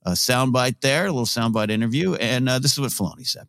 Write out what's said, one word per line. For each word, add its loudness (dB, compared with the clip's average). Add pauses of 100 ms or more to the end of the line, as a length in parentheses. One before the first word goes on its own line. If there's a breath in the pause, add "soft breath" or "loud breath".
uh, -2
soundbite 0
there, 2
a -2
little 0
soundbite 0
interview. 0
And, 0
uh, 2
this 0
is -2
what 0
Filoni -6
said. -8